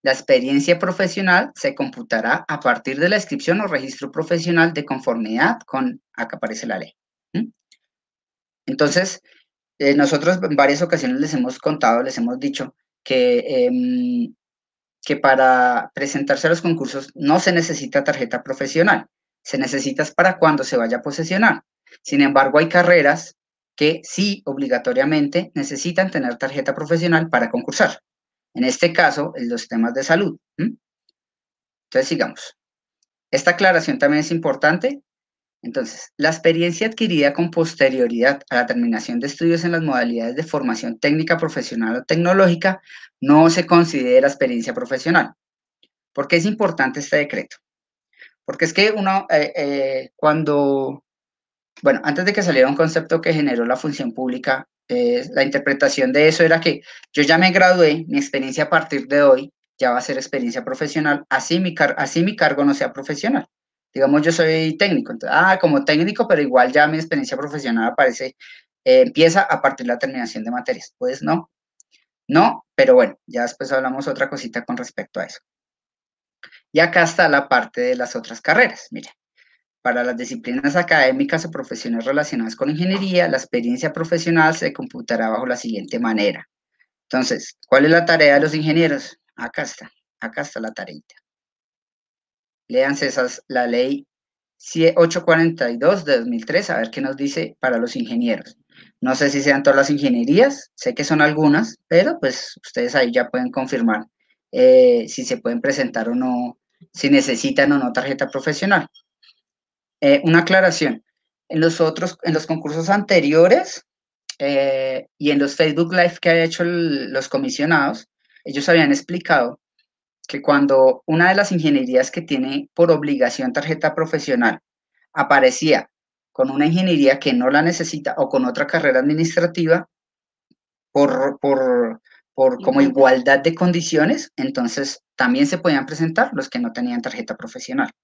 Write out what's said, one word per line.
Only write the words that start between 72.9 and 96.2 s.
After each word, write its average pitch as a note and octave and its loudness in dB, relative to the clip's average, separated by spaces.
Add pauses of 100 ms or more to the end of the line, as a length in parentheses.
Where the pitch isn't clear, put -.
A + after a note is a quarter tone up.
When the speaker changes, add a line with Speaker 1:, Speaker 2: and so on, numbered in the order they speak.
Speaker 1:
bueno, A2 4
ya A#2+ -6
después C3+ -8
hablamos C3+ -4
otra C3+ -4
cosita A#2+ -10
con B2 -6
respecto A2+ -12
a - -6
eso. - -14 (1300)
Y D#3 4
acá E3+ 4
está D#3+ 2
la C#3 0
parte B2 -2
de B2 -2
las B2 -8
otras A2+ -12
carreras, - -2
mire. - -16 (720)
Para B2 -2
las B2 -4
disciplinas B2 -6
académicas D#3+ 0
o E3 -10
profesiones A#2 -8
relacionadas C3+ -4
con C3+ -2
ingeniería, F3+ 0
la C3+ 0
experiencia B2 -4
profesional E3 0
se - -4
computará A#2 -6
bajo A2 -4
la B2 -4
siguiente A2+ -8
manera. G#2+ -2 (600)
Entonces, B2+ -4 (100)
¿cuál C3+ 6
es D#3 4
la E3+ 4
tarea D3+ 6
de C#3+ 6
los D#3 0
ingenieros? D#3 0 (160)
Acá B2 -8
está, - -16 (300)
acá A2+ -10
está C3 -12
la A2 -10
tareita. - -18 (1500)
Léanse C#3 0
esas, B2 -4
la B2 -2
ley B2+ -2 (500)
cie-, E3 2
ocho E3+ 2
cuarenta E3 2
y A#2+ -6
dos D#3+ 0
de C3+ 2
dos A#2 -4